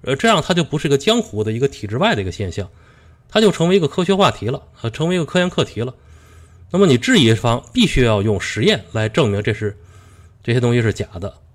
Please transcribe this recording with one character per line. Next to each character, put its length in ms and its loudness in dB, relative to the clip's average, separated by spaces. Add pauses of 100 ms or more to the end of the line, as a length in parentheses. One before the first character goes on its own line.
呃， 120 -2
这 140 0
样 120 4
它 140 -2
就 80 0
不 160 -4
是 80 -4
一 60 0
个 40 4
江 240 0
湖 220 -6
的 80 -2
一 80 -4
个 80 0
体 220 -6
制 100 -6
外 160 2
的 80 -2
一 20 -4
个 60 -4
现 220 -8
象， 160 -8 (600)
它 120 0
就 100 6
成 180 0
为 60 4
一 60 4
个 80 0
科 160 -2
学 100 0
话 160 4
题 160 -8
了， 160 -6 (180)
呃， 100 -4
成 180 -4
为 80 0
一 20 0
个 60 -2
科 160 0
研 100 0
课 140 -2
题 160 -8
了。 120 -6 (760)
那 80 -2
么 80 6
你 100 6
质 220 2
疑 160 6
方 260 0 (120)
必 120 2
须 200 2
要 180 2
用 180 0
实 220 -6
验 300 0
来 160 -2
证 200 0
明 140 -2
这 100 -2
是， 240 -6 (640)
这 140 -2
些 60 2
东 120 2
西 80 2
是 120 0
假 120 -6 (160)
的。 140 -10 (200)